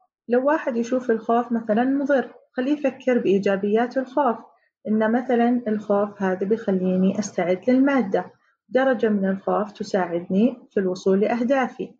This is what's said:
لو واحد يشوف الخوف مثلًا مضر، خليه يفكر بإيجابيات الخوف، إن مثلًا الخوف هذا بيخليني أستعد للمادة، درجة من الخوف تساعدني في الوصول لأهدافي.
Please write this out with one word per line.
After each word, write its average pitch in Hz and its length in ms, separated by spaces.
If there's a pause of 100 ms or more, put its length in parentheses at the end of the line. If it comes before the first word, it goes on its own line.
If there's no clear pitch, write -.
(280)
لو 247 180
واحد 294 320
يشوف 240 340
الخوف 233 400
مثلًا 226 320
مضر، 269 500 (180)
خليه 254 220
يفكر 254 460
بإيجابيات 202 760
الخوف، 254 400 (500)
إن 214 240
مثلًا 240 560
الخوف 208 540
هذا 190 260
بيخليني 190 720
أستعد 185 480
للمادة، 254 580 (440)
درجة 240 400
من 196 200
الخوف 190 420
تساعدني 185 1000
في - 80
الوصول 190 400
لأهدافي. 240 800